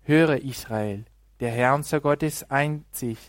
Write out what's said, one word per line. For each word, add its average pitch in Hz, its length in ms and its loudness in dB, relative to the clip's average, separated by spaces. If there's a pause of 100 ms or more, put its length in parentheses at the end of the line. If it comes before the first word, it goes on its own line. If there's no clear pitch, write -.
Höre, 156 420 4
Israel, 107 640 -6 (360)
der 120 100 -2
Herr, 123 240 4
unser 147 260 -2
Gott, 147 220 0
ist - 280 -6
einzig. 143 680 -4 (100)